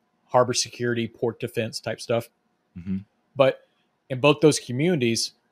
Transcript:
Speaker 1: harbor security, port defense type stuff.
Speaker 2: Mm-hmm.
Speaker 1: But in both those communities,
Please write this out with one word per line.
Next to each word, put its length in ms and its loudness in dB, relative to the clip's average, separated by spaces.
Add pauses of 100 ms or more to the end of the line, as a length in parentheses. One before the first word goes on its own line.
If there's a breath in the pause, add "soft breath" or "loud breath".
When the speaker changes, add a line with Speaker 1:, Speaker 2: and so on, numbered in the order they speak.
(260)
Speaker 1:
harbor 260 2
security, 560 -4
port 320 -6
defense 400 -6
type 220 -10
stuff. 260 -4 (500)
Speaker 2:
Mm-hmm. 200 -6 (360)
Speaker 1:
But 320 2 (440)
in 100 -8
both 220 4
those 160 6
communities, 760 -2 (200)